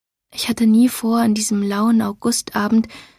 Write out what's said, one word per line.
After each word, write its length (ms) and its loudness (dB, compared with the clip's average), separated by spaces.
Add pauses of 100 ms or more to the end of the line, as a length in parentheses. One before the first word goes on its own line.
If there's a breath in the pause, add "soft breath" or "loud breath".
(340)
Ich 160 -8
hatte 160 -2
nie 240 6
vor, 300 -2
an 140 2
diesem 280 -2
lauen 400 0
Augustabend 840 -2 (320 loud breath)